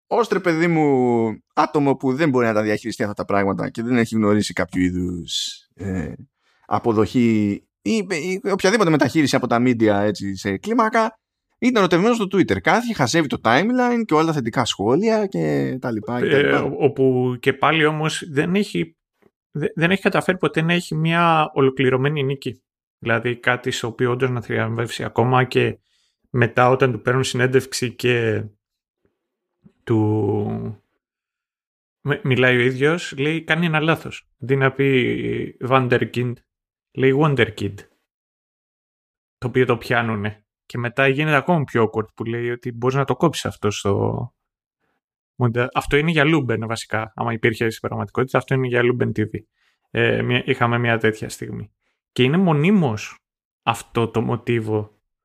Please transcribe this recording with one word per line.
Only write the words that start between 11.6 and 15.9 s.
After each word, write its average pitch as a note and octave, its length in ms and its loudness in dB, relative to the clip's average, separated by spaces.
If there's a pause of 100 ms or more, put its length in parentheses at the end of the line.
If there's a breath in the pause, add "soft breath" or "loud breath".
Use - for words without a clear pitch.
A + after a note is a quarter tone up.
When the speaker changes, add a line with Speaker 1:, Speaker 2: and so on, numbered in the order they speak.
Speaker 1:
ερωτευμένος F#3+ 400 4
στο G3+ 160 -2
Twitter. A2 300 2
Κάθε A3+ 320 0
χαζεύει D3+ 340 0
το - 160 -6
timeline A#3 640 2
και D#3+ 80 -2
όλα D#3 120 4
τα E3 80 0
θετικά A#2+ 320 -2
σχόλια G3 640 0
και C#3+ 540 -2
τα B2+ 100 -6